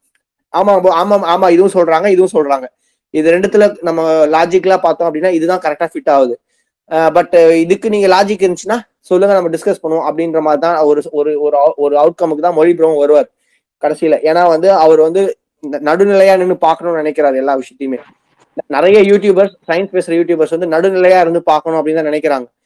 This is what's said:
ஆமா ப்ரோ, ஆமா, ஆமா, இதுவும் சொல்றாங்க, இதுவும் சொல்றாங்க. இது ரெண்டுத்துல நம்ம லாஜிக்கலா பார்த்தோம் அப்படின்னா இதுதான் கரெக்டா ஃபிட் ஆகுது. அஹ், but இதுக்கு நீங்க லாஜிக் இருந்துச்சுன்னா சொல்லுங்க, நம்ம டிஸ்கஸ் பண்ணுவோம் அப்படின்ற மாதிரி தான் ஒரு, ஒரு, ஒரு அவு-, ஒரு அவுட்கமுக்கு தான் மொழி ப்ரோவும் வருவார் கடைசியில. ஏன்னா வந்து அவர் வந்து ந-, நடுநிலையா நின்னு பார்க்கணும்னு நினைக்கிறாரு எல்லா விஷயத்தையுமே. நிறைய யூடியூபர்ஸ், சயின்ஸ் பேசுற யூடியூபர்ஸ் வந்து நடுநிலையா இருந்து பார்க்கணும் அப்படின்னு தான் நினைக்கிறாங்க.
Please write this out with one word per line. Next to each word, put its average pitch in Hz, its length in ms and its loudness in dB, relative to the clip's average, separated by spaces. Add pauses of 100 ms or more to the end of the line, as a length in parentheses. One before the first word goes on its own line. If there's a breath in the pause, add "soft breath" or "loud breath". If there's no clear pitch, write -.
(540)
ஆமா 202 240 2
ப்ரோ, 185 160 2
ஆமா, 196 300 0
ஆமா, 180 260 0
இதுவும் 185 240 2
சொல்றாங்க, 165 320 0
இதுவும் 185 280 2
சொல்றாங்க. 139 320 -2 (480)
இது 156 160 0
ரெண்டுத்துல 196 340 2 (160)
நம்ம 165 200 -4 (260)
லாஜிக்கலா 175 540 0
பார்த்தோம் 170 280 -2
அப்படின்னா 160 220 -2
இதுதான் 170 300 -2
கரெக்டா 156 280 -4
ஃபிட் 156 220 -6
ஆகுது. 131 240 2 (560)
அஹ், 160 200 0
but 165 200 0 (240)
இதுக்கு 180 360 -2
நீங்க 202 180 0
லாஜிக் 190 340 0
இருந்துச்சுன்னா 190 360 -4 (220)
சொல்லுங்க, 196 340 0
நம்ம 180 160 -2
டிஸ்கஸ் 165 320 -4
பண்ணுவோம் 160 220 -4
அப்படின்ற 160 360 -4
மாதிரி 151 200 0
தான் 165 220 -2
ஒரு, 147 280 0
ஒரு, 147 300 -4
ஒரு 147 160 -2
அவு-, 147 200 2
ஒரு 143 220 -2
அவுட்கமுக்கு 160 420 -2
தான் 175 140 -2
மொழி 165 180 2
ப்ரோவும் 160 260 0
வருவார் 143 300 2 (540)
கடைசியில. 151 400 -2
ஏன்னா 165 240 2
வந்து 170 260 2
அவர் 160 280 4
வந்து 165 220 0 (400)
ந-, 139 180 -8
நடுநிலையா 190 560 2
நின்னு 180 200 0
பார்க்கணும்னு 165 440 -2
நினைக்கிறாரு 147 360 -2
எல்லா 135 180 -2
விஷயத்தையுமே. 131 440 -8 (680)
நிறைய 175 360 2
யூடியூபர்ஸ், 196 520 2 (120)
சயின்ஸ் 180 260 -4
பேசுற 180 200 -4
யூடியூபர்ஸ் 165 380 -2
வந்து 170 180 -6
நடுநிலையா 185 520 2
இருந்து 170 220 0
பார்க்கணும் 160 360 -2
அப்படின்னு 156 220 -4
தான் 151 100 -4
நினைக்கிறாங்க. 147 360 -4 (200)